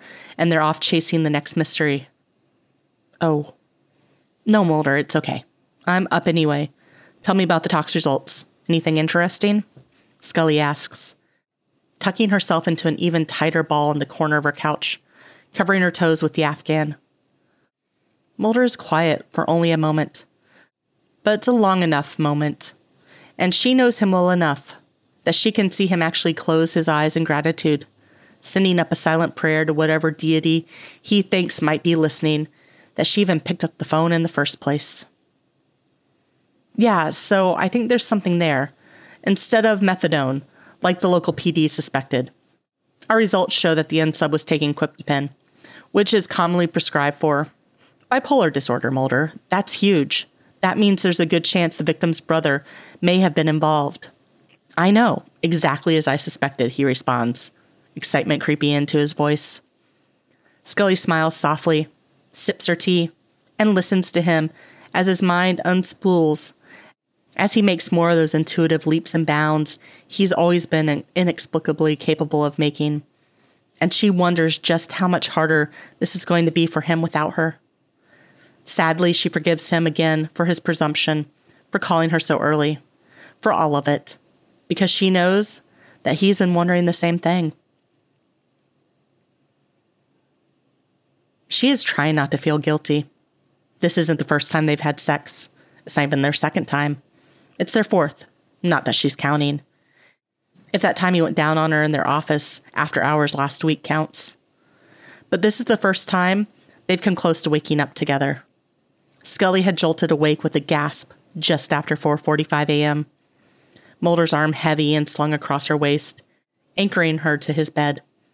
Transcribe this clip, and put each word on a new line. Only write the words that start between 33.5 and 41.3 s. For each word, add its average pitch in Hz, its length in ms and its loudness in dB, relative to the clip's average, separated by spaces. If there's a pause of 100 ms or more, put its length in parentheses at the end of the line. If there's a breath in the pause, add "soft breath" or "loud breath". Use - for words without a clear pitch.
up 160 160 -6
the 151 60 -6
phone 165 260 0
in 165 120 0
the 165 60 -2
first - 300 -2
place. - 460 -4 (1700)
"Yeah, 190 340 2
so 185 460 0
I 190 120 0
think 226 220 -2
there's 240 160 2
something 185 320 0
there. 143 340 0 (520 loud breath)
Instead 214 420 2
of 214 140 2
methadone, 151 640 0 (400 soft breath)
like 175 160 0
the 190 100 2
local 175 240 2